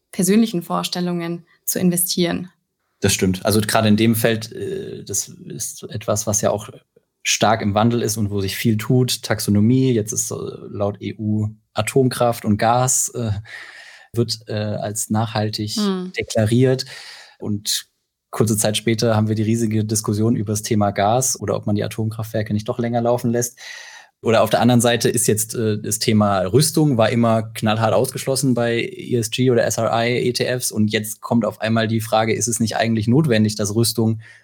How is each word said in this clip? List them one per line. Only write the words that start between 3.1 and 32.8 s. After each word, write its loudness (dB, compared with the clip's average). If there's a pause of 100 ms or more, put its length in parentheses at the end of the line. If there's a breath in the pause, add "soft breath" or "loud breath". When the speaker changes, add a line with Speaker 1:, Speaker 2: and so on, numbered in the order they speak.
Speaker 2:
stimmt. 0
Also 2
gerade 2
in 6
dem 4
Feld, 0
äh, -8
das -6
ist -12
etwas, -4
was 0
ja 2
auch -4 (540)
stark 2
im 0
Wandel 4
ist -2
und -2
wo -2
sich -4
viel 2
tut. 2
Taxonomie, 2
jetzt 0
ist, -4
äh, -6
laut -6
E -8
U 0 (240)
Atomkraft 2
und 2
Gas, 2
äh, -4 (800 loud breath)
wird, -2
äh, -6
als -4
nachhaltig -2
Speaker 3:
Hm. -2
Speaker 2:
deklariert. 2 (540 loud breath)
Und -6 (440)
kurze 2
Zeit 0
später 0
haben 2
wir 0
die 0
riesige 0
Diskussion 0
über -2
das -2
Thema 2
Gas 0
oder -2
ob -8
man 0
die 0
Atomkraftwerke -4
nicht -2
doch -4
länger 0
laufen 2
lässt. -2 (640 loud breath)
Oder 4
auf 2
der 2
anderen 6
Seite 2
ist 0
jetzt, -2
äh, -2
das -4
Thema 2
Rüstung, 2
war 4
immer 2
knallhart 0
ausgeschlossen 0
bei 0
E -4
S -2
G 2
oder 4
S -2
R 0
I 0
E 0
T -2
Fs. -4
Und 2
jetzt -4
kommt 0
auf -4
einmal 0
die 0
Frage, 0
ist -2
es -4
nicht 0
eigentlich 0